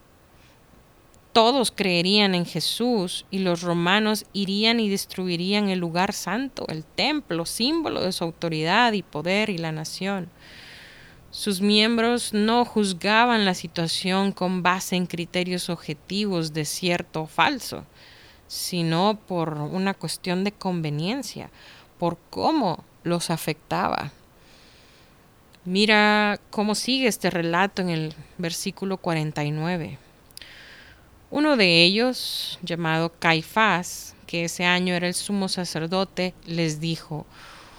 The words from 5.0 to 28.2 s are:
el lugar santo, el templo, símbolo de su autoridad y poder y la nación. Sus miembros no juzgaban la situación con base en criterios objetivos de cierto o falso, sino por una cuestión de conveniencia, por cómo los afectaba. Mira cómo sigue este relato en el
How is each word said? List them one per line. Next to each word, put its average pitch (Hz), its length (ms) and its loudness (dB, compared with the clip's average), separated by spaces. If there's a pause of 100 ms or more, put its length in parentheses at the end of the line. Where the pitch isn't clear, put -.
el 185 120 0
lugar 175 320 0
santo, 247 560 -6
el 160 160 -8
templo, 190 600 -2
símbolo 302 580 -2
de 185 100 0
su 180 100 -6
autoridad 170 680 0
y 196 100 -2
poder 190 480 -2
y 175 80 -4
la 165 140 -4
nación. 180 580 -6 (1000)
Sus 196 300 -4
miembros 226 720 2
no 226 320 2
juzgaban 214 800 2
la 180 80 2
situación 185 800 -2
con 185 300 -2
base 185 340 0
en 180 100 0
criterios 180 640 -4
objetivos 170 840 -4
de 151 140 -4
cierto 175 560 -2
o 156 40 -10
falso, 165 580 0 (640)
sino 180 800 0
por 160 280 -2
una 175 400 -2
cuestión 180 500 -4
de 202 80 -2
conveniencia, 170 960 -4 (480)
por 170 200 -2 (100)
cómo 247 560 0 (180)
los 170 280 0
afectaba. 160 800 -2 (1500)
Mira 208 720 4 (120)
cómo 214 240 0
sigue 262 320 0
este 196 240 0
relato 170 500 0
en 180 80 -2
el 156 260 -2 (220)